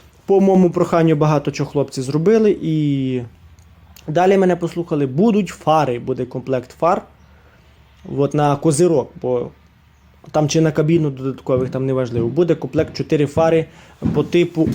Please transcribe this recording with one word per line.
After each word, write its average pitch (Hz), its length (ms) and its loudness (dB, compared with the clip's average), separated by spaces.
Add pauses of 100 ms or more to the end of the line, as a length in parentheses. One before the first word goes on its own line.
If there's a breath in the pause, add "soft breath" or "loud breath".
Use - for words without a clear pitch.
(260 loud breath)
по 196 140 4
моєму 185 300 4
проханню 165 460 2
багато 151 340 0
чого 143 200 -8
хлопці 139 320 -4
зробили, 175 600 2
і... 139 600 -2 (840)
Далі 185 300 4
мене 180 180 2
послухали. 170 500 -4
Будуть 190 420 2
фари, 151 500 0
буде 127 260 -6
комплект 127 540 -6
фар. 180 240 0 (1120 soft breath)
От 143 180 -2
на 147 220 2
козирок, 156 540 0 (120)
бо 123 280 -4 (800)
там 151 180 0
чи 160 120 2
на 160 120 2
кабіну 156 380 2
додаткових, 131 600 -4
там 131 160 -6
неважливо. 120 420 -2
Буде 165 260 2
комплект - 420 -4
чотири 147 300 0
фари 160 400 2 (480 loud breath)
по 147 80 0
типу 170 520 0